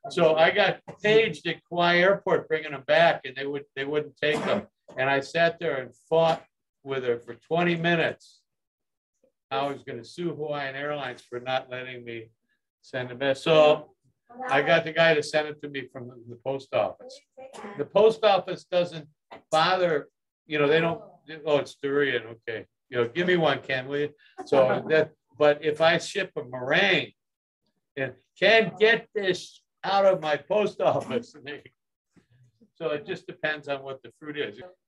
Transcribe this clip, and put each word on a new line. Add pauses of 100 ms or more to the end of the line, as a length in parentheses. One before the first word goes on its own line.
so
I
got (240)
paged
at (120)
Kauai
Airport
bringing
them
back,
and
they
would, (120)
they
wouldn't
take
them. (340)
And
I
sat
there
and (180)
fought (400)
with
her
for
twenty
minutes. (1080)
I
was
gonna
sue
Hawaiian
Airlines
for
not
letting
me (520)
send
them
back.
So (560)
I
got
the
guy
to
send
it
to
me
from
the, (140)
the
post
office. (580)
The
post
office
doesn't (440)
bother, (380)
you
know,
they
don't, (440)
oh,
it's
durian, (260)
okay. (240)
You
know,
give
me
one,
Ken,
will
you? (360)
So
that, (260)
but
if
I
ship
a
meringue (840)
and (260)
can't
get
this (220)
out
of
my
post
office, (760)
<laughs>
so
it
just
depends
on
what
the
fruit
is. (280)